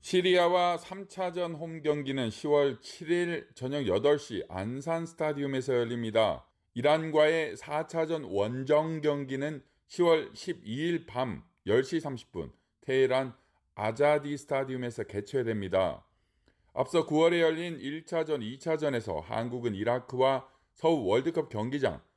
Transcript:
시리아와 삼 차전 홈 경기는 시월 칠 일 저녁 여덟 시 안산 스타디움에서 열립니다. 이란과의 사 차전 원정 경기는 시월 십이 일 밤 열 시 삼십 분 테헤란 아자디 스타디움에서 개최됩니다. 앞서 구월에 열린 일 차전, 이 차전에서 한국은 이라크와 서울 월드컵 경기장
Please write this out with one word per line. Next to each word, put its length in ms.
시리아와 720
삼 280
차전 480
홈 260
경기는 480
시월 520
칠 320
일 420
저녁 320
여덟 320
시 300
안산 580
스타디움에서 680
열립니다. 680
이란과의 840
사 300
차전 380
원정 760
경기는 640
시월 480
십이 400
일 320
밤 380
열 160
시 160
삼십 320
분 180
테헤란 520
아자디 600
스타디움에서 680
개최됩니다. 1000
앞서 320
구월에 340
열린 380
일 260
차전, 380
이 160
차전에서 640
한국은 560
이라크와 720
서울 320
월드컵 420
경기장 520